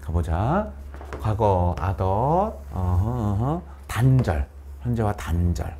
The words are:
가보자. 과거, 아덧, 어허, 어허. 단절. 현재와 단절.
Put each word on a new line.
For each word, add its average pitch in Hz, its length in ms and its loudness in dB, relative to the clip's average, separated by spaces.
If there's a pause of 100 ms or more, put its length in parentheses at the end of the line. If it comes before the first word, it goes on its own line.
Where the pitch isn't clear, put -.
가보자. 90 720 0 (500)
과거, 101 580 2
아덧, 95 260 0 (680)
어허, 92 360 0
어허. 120 520 0 (260)
단절. 113 600 2 (340)
현재와 113 320 0
단절. 85 680 -2